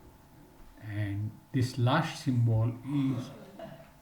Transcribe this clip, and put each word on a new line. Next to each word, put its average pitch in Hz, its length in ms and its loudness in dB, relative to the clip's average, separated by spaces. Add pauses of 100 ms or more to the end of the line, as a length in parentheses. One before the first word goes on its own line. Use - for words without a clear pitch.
(800)
And 104 500 -4 (200)
this 123 260 0
last 135 460 2
symbol 117 480 4 (140)
is 135 440 0 (720)